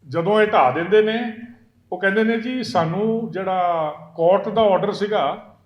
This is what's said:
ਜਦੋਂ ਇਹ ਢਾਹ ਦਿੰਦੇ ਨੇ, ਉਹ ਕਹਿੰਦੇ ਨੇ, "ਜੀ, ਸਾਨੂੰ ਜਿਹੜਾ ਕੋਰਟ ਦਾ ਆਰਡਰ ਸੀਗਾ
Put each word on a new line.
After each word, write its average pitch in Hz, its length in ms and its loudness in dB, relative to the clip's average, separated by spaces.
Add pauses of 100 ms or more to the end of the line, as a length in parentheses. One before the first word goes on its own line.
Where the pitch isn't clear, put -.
ਜਦੋਂ 175 320 0
ਇਹ 214 60 4
ਢਾਹ 160 240 4
ਦਿੰਦੇ 180 300 2
ਨੇ, 220 320 -2 (580)
ਉਹ 180 80 -10
ਕਹਿੰਦੇ 196 240 2
ਨੇ, 226 140 0
"ਜੀ, 247 260 -6
ਸਾਨੂੰ 196 680 -2
ਜਿਹੜਾ 175 640 -2 (220)
ਕੋਰਟ 185 340 2
ਦਾ 208 120 0
ਆਰਡਰ 196 300 4
ਸੀਗਾ 180 640 -2 (100)